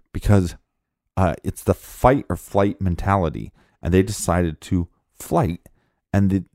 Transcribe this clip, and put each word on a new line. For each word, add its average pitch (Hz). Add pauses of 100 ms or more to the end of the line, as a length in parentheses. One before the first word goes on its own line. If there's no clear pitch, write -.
(120)
because, 95 (600)
uh, 92
it's -
the 95
fight -
or 90
flight 98
mentality. 87 (280)
And 85
they 95
decided 87
to 87 (280)
flight. 113 (500)
And 98
the, 95 (120)